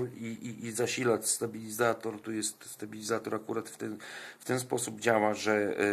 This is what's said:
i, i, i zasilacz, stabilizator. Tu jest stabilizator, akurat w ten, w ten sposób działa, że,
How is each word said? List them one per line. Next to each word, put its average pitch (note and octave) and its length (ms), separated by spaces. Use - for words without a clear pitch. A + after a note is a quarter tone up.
i, A#2 100
i, A2+ 400
i A#2 60
zasilacz, A2+ 540
stabilizator. A2 960
Tu A2+ 100
jest G#2+ 340
stabilizator, A2 680
akurat A2+ 340
w - 80
ten, A2 200
w - 60
ten B2+ 140
sposób A#2 400
działa, G#2+ 340
że, G#2 460